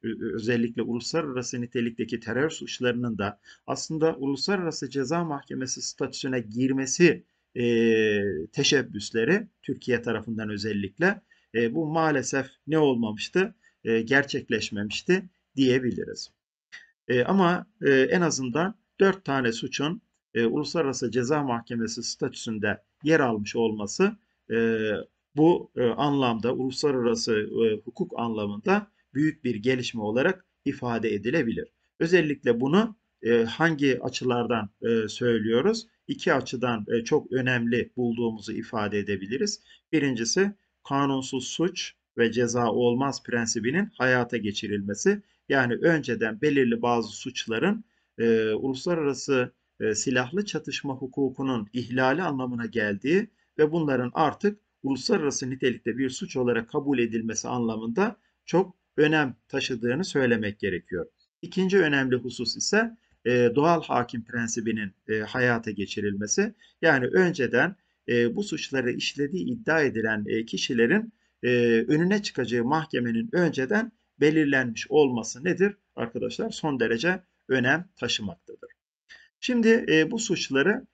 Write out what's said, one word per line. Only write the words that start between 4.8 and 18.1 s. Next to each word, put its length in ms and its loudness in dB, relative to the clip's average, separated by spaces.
Ceza 340 -2
Mahkemesi 580 -6
statüsüne 580 -4
girmesi, 840 2
e, 100 0
teşebbüsleri 960 0
Türkiye 380 -2
tarafından 480 -4
özellikle, 720 -2
e, 200 0
bu 100 0
maalesef 600 0
ne 120 2
olmamıştı? 760 0
E, 180 2
gerçekleşmemişti 1300 -2
diyebiliriz. 760 0
E, 160 2
ama, 440 2
e, 100 4
en 300 4